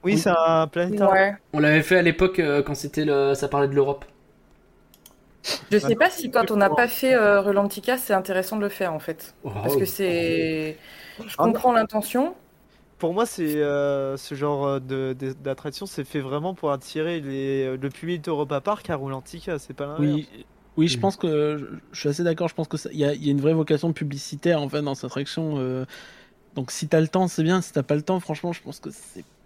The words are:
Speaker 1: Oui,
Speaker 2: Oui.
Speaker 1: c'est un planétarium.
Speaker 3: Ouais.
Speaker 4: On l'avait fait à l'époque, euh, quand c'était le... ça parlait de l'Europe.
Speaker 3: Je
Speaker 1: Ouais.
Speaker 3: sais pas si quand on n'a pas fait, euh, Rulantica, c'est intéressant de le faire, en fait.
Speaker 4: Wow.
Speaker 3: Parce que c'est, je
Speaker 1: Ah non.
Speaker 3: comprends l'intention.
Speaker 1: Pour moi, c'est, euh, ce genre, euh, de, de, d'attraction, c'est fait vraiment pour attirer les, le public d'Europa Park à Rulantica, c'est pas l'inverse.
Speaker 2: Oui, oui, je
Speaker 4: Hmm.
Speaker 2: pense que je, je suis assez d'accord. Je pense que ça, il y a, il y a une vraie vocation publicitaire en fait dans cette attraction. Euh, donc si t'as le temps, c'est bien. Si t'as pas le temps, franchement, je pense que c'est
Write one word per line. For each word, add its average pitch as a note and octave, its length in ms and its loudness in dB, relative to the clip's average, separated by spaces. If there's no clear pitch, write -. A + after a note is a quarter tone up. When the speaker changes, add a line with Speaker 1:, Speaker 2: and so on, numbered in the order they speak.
Speaker 1:
Oui, F#3 100 2
Speaker 2:
Oui. D#3 40 4
Speaker 1:
c'est F3+ 180 2
un D#3+ 320 4
planétarium. F#3+ 460 2
Speaker 3:
Ouais. G3 220 4
Speaker 4:
On D3+ 60 0
l'avait D3+ 240 6
fait F#3 140 4
à F3 40 6
l'époque, F3 380 2
euh, C#3+ 240 2
quand D3 120 -4
c'était D3+ 300 -4
le... C#3 300 4
ça C#3 120 -4
parlait C#3+ 200 2
de C#3 80 -2
l'Europe. C#3 300 2
Speaker 3:
Je G#3 40 4
Speaker 1:
Ouais. G#3 40 6
Speaker 3:
sais A3 160 2
pas D#4 140 6
si C#4+ 220 -6
quand A3+ 200 2
on G#3+ 60 0
n'a G3 120 6
pas A#3+ 180 2
fait, C4 260 2
euh, G3+ 280 6
Rulantica, G3+ 560 0
c'est B3+ 160 -2
intéressant F#3 420 0
de G#3+ 60 -2
le G3+ 80 -2
faire, F#3 240 -4
en D#3 60 -6
fait. - 440 -12
Speaker 4:
Wow. B2 80 -8
Speaker 3:
Parce C#3 140 0
que F#3+ 100 4
c'est, E3 920 -2
je A3+ 180 -14
Speaker 1:
Ah D#3 80 4
non. A3+ 60 4
Speaker 3:
comprends A#3+ 220 2
l'intention. A#3 600 0
Speaker 1:
Pour E3+ 160 -2
moi, A3 120 2
c'est, D#3 320 -4
euh, C#3+ 580 0
ce C#3+ 200 -12
genre, C#3+ 300 -2
euh, C#3 140 0
de, C3 380 -4
de, C3+ 160 -6
d'attraction, C#3 520 -8
c'est D3 200 -8
fait D3 160 -6
vraiment D3 320 -4
pour D#3 180 -2
attirer D#3 480 -4
les, C3+ 560 -4
le C3+ 140 -6
public E3 340 -8
d'Europa D3 380 -2
Park G#3 280 -4
à E3+ 60 -2
Rulantica, C#3 640 -8
c'est - 140 -16
pas C#3+ 120 -8
l'inverse. D3 160 -6
Speaker 2:
Oui, C#3+ 300 -8
oui, D#3+ 100 4
je C3 100 0
Speaker 4:
Hmm. A#2+ 40 -2
Speaker 2:
pense G3 160 0
que D3+ 400 0
je, C#3 80 -8
je - 80 -14
suis D3 100 0
assez D3 140 -2
d'accord. E3+ 240 0
Je - 80 -6
pense D#3+ 140 -6
que - 80 -4
ça, - 160 -8
il D3+ 60 -8
y C#3+ 60 4
a, D3 80 2
il B2 120 -8
y - 20 2
a C#3+ 40 2
une C#3+ 100 2
vraie D#3 120 4
vocation D#3 380 2
publicitaire D3 680 -2
en C#3 80 -4
fait D3 120 -2
dans C#3+ 140 -4
cette - 100 -12
attraction. D3+ 520 -6
Euh, B2+ 280 -4
donc C3 160 -6
si - 160 -6
t'as D#3+ 140 4
le D#3+ 80 0
temps, F#3 180 2
c'est E3 160 -2
bien. F3+ 180 4
Si - 120 -10
t'as C#3+ 100 0
pas D3 120 0
le D3+ 80 0
temps, F#3 180 0
franchement, E3+ 320 -6
je - 80 -12
pense - 180 -14
que D3+ 120 -14
c'est - 340 -18